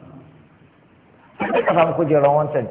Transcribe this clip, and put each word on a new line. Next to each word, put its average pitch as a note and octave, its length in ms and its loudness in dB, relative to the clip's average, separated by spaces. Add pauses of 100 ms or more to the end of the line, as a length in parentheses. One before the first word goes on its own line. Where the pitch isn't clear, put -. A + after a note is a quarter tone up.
(1400)
Sai - 240 -2
ka - 100 0
samu E3 200 2
kujeran C#3+ 420 2
wancan C#3+ 360 -2